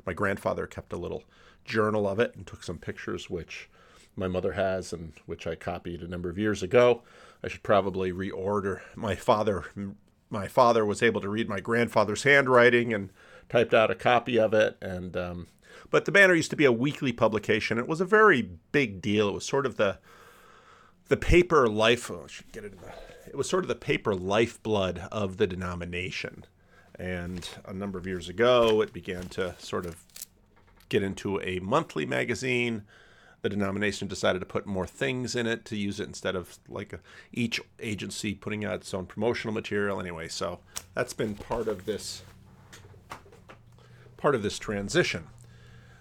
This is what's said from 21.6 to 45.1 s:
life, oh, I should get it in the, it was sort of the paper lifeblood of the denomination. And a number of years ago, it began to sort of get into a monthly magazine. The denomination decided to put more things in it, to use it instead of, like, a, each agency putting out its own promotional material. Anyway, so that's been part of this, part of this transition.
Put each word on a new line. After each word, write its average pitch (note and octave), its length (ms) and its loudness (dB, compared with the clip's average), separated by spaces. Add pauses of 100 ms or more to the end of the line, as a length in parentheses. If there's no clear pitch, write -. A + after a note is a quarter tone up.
life, A2 420 2
oh, F2 140 -10
I - 20 -18
should - 240 -20
get G#2+ 140 -14
it G2 80 -14
in - 80 -20
the, - 120 -18 (340)
it - 100 -14
was C3+ 120 -4
sort F#3 140 0
of C3+ 60 -6
the A#2 80 -4
paper - 360 -2
lifeblood F#2+ 1000 0
of G2+ 240 -4
the G#2 100 2
denomination. F2+ 1000 -6 (540)
And F2+ 500 -8 (160)
a - 80 -14
number F#2+ 240 -8
of F2+ 100 -10
years F2+ 220 -8
ago, A2+ 520 4
it G#2 120 -2
began F2+ 360 -10
to F2+ 300 -6
sort F#2+ 280 -8
of E2+ 180 -12 (840)
get G#2 160 0
into G2 360 -6
a F#2 200 -6
monthly D3 460 -2
magazine. A#2+ 760 -2 (600)
The A2 60 -2
denomination G2 600 -2
decided F#2+ 320 0
to F#2+ 60 -10
put - 200 -6
more F#2 200 -4
things B2+ 500 -4
in A#2 100 -2
it, A2+ 200 -4
to G#2+ 100 -8
use G2+ 240 -4
it - 80 -6
instead - 260 -6
of, F2+ 240 -8 (100)
like, - 240 -10
a, F2+ 80 -12 (320)
each A#2+ 280 -4 (180)
agency G#2 560 -6
putting G#2 300 -8
out G2 120 -4
its - 180 -10
own F#2 120 -8
promotional A2+ 480 -4
material. G2+ 460 -4
Anyway, E2+ 260 -10
so F2 320 -6 (360)
that's B2 180 -4
been G#2+ 240 -4
part A#2 320 -6
of G2+ 180 -6
this, - 360 -8 (1900)
part D3 180 2
of A2 80 -2
this G2+ 160 -4
transition. G2+ 680 -2 (720)